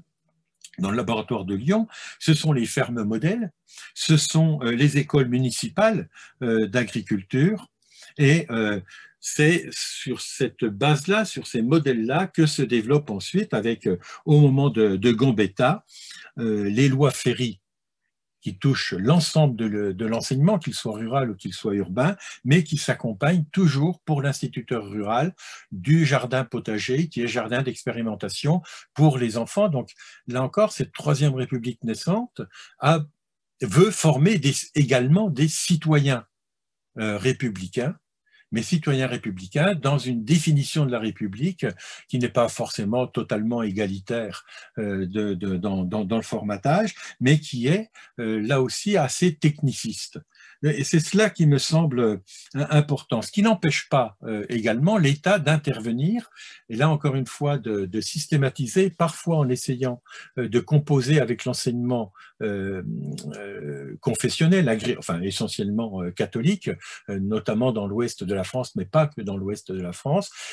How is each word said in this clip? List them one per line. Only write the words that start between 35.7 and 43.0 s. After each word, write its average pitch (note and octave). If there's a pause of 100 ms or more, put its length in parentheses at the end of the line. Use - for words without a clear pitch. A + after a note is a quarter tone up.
euh, G#2+
républicains, A#2+ (560)
mais A2
citoyens C#3
républicains A#2
dans C#3
une A#2+
définition D3+
de B2
la A#2
République A2 (420)
qui B2+
n'est A#2+
pas A#2
forcément A#2+